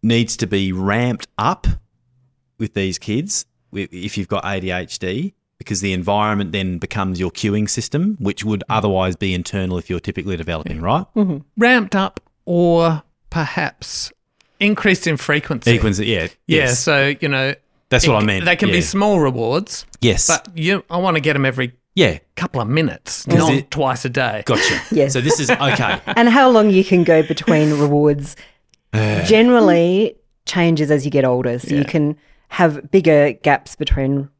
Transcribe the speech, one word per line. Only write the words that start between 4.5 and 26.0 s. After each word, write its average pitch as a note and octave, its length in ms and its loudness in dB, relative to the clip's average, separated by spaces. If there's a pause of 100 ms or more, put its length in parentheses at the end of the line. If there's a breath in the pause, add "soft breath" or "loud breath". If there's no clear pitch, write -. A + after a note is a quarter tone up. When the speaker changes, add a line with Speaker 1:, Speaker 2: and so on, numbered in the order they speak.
Speaker 1:
D F#2 120 -6
H F2+ 280 -8
D, A#2 340 -6 (240)
because G2 240 -6
the G2 120 -2
environment G2+ 580 -2
then F#2+ 260 -4
becomes F#2+ 420 -4
your F2+ 120 -4
cueing G#2 380 -2
system, F3 500 -2
which G2+ 240 -4
would G#2+ 260 -2
otherwise F#2+ 460 0
be F#2+ 180 -2
internal F2+ 440 -4
if - 120 -10
you're F2 100 -4
typically F#2+ 380 -6
developing, D#2 440 -8
right? C3+ 240 -2 (100)
Speaker 2:
Mm-hmm. F#3 220 0 (200)
Speaker 3:
Ramped A#3 380 2
up F#3+ 240 -2 (260)
or E3+ 580 2 (260)
perhaps - 840 -6 (480)
increased G3+ 480 0
in D3+ 100 -2
frequency. D3 540 -2
Speaker 1:
Frequency, G#2 360 0
yeah. G2+ 160 -2 (240)
Speaker 3:
Yeah, D#3+ 180 2
Speaker 1:
Yes. B2 140 2
Speaker 3:
so, C#3+ 400 2
you - 100 -4
know, C3+ 240 -2 (360)
Speaker 1:
That's B2+ 160 4
Speaker 3:
it D#3 40 4
Speaker 1:
what A2+ 80 4
I - 40 4
Speaker 3:
c-, G#2+ 40 0
Speaker 1:
meant, G2 200 0
Speaker 3:
they F3 100 2
can G3+ 140 0
be F#3 60 2
Speaker 1:
yeah. F3 60 2
Speaker 3:
small G3 380 0
rewards. C3 680 -2 (160)
Speaker 1:
Yes. - 260 2
Speaker 3:
But - 200 0 (100)
you, F3 320 -2
I E3+ 80 -4
wanna F3+ 220 0
get D3 160 0
'em C#3 100 0
every B2+ 280 -4 (220)
Speaker 1:
Yeah. G#2+ 240 2 (160)
Speaker 3:
couple D3 260 -6
of G#2 60 -4
minutes, - 580 -4
Speaker 1:
'Cause - 120 2
Speaker 3:
not D#3 160 4
Speaker 1:
it C3+ 180 -2
Speaker 3:
twice C3 340 -2
a C3 40 -2
day. A#2+ 360 -4
Speaker 1:
Gotcha. - 360 0 (100)
Speaker 2:
Yes. C#3 220 2
Speaker 1:
So B2+ 80 0
this C#3 180 2
is, - 100 -2
okay. C#3+ 540 0